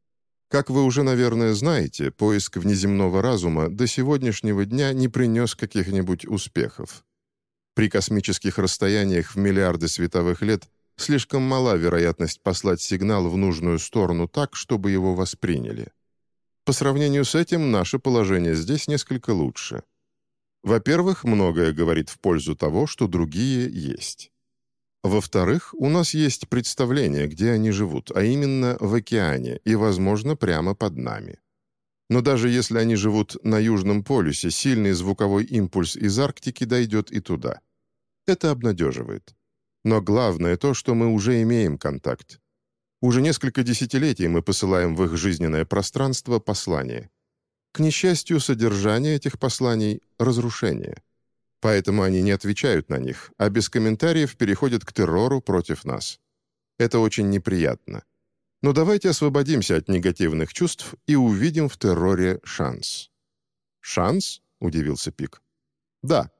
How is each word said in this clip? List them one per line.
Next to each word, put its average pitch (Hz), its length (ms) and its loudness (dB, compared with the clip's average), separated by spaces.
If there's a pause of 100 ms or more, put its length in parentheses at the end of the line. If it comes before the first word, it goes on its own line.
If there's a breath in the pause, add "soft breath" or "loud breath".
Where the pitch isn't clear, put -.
(480)
"Как 143 220 0
вы 135 140 4
уже, 131 180 2
наверное, 120 500 2
знаете, 104 580 0
поиск 104 460 0
внеземного 95 640 2
разума 87 480 0
до 104 180 -2
сегодняшнего 120 800 0
дня 135 300 0
не 127 140 2
принес 117 460 2
каких-нибудь 95 720 -2
успехов. - 800 -6 (720)
При 110 160 2
космических 98 680 -2
расстояниях 98 760 0
в - 20 -10
миллиарды 95 520 2
световых 87 520 -2
лет 104 300 -2 (260)
слишком 139 460 -2
мала 131 340 2
вероятность 85 640 0
послать 92 400 -2
сигнал 98 480 0
в 85 80 -2
нужную 85 420 0
сторону 87 500 0
так, - 280 -4
чтобы 101 340 -2
его 92 240 2
восприняли. 64 800 -4 (720)
По 143 80 0
сравнению 139 540 2
с - 80 -2
этим 160 360 0
наше 101 280 0
положение 95 560 2
здесь 95 340 -2
несколько 135 420 -4
лучше. 67 520 -4 (840)
Во-первых, 160 560 2
многое 87 500 2
говорит 80 380 0
в - 80 -18
пользу 80 380 0
того, 87 320 -2
что - 180 -2
другие 95 640 -2
есть. - 600 -10 (720)
Во-вторых, 101 720 0
у 139 140 -2
нас 165 240 0
есть 156 360 -2
представление, 120 800 0
где 90 240 0
они 110 180 2
живут, 98 420 -4
а 95 120 0
именно 131 560 0
в 104 140 0
океане 78 720 -2
и, 110 120 2
возможно, 104 580 0
прямо 90 400 0
под 98 220 -4
нами. - 420 -10 (720)
Но 123 100 2
даже 123 280 2
если 117 300 0
они 113 180 2
живут 104 480 0
на 110 160 2
Южном 104 420 2
полюсе, 92 480 0
сильный 110 400 2
звуковой 98 540 0
импульс 98 500 0
из 104 240 0
Арктики 135 460 -2
дойдет 110 480 0
и 104 80 -4
туда. 65 400 -6 (680)
Это 180 240 2
обнадеживает. 82 840 -4 (480)
Но 110 180 2
главное 90 540 2
то, 143 180 0
что 120 220 -2
мы 113 180 2
уже 113 280 2
имеем 110 360 0
контакт. - 600 -6 (600)
Уже 123 220 4
несколько 139 400 0
десятилетий 123 640 0
мы 82 160 2
посылаем 92 540 0
в 92 80 2
их 82 120 0
жизненное 80 480 0
пространство 120 760 -2
послания. 67 680 -4 (680)
К - 40 0
несчастью, 156 600 2
содержание 113 760 2
этих 139 220 -6
посланий — 113 640 0 (180)
разрушение. 117 840 -2 (580)
Поэтому 101 440 2
они 92 180 2
не 101 80 2
отвечают 98 580 0
на 69 100 -4
них, 64 380 -8
а 101 140 2
без 107 180 0
комментариев 135 720 0
переходят 110 440 2
к - 120 -16
террору 110 480 2
против 87 420 -2
нас. - 340 -8 (600)
Это 117 220 2
очень 107 280 2
неприятно. 80 760 -2 (600)
Но 139 100 4
давайте 185 380 2
освободимся 139 640 0
от 78 120 -2
негативных 87 640 0
чувств - 400 -4 (120)
и 151 100 4
увидим 135 520 2
в - 80 -12
терроре 92 680 2
шанс". - 640 -8 (680)
"Шанс?" - 600 -2 (180)
удивился 78 540 -4
Пик. - 300 -12 (600)
"Да, 131 380 0